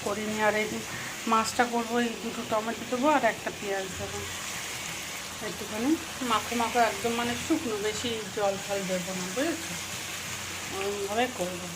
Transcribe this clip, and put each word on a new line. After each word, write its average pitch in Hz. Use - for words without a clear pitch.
করিনি। 214
আর 208
এই 214
যে 220
মাছটা 226
করবো, 233
এই 240
দুটো 226
টমেটো 226
দেবো 247
আর 285
একটা -
পেঁয়াজ 196
দেবো, 196
একটুখানি 214
মাখো 233
মাখো 240
একদম, 233
মানে, 240
শুকনো, 247
বেশি 214
জল 202
ফল 196
দেবো 185
না, 180
বুঝেছো? 285
ওরমভাবে 202
করবো। 180